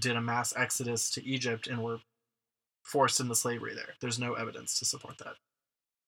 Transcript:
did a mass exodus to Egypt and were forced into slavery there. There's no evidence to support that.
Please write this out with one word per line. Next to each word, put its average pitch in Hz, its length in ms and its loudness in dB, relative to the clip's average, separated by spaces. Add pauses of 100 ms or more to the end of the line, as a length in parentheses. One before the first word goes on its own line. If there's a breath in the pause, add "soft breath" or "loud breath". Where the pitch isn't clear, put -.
did 120 160 2
a 117 60 2
mass 120 340 0
exodus 120 540 0
to - 140 -4
Egypt 127 420 -2
and 120 180 -2
were 117 160 -2 (800)
forced 131 380 4
into 123 140 0
slavery 117 400 0
there. - 260 -8
There's 120 180 -2
no 120 140 0
evidence 113 460 -2
to - 80 -2
support - 320 -4
that. - 160 -10 (720)